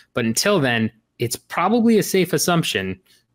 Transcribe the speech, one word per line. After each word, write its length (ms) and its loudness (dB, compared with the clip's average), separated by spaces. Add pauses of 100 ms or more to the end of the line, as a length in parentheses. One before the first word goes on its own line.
(140)
But 100 -2
until 340 0
then, 320 0 (280)
it's 180 -4
probably 640 2
a 40 2
safe 300 0
assumption 640 -2 (360)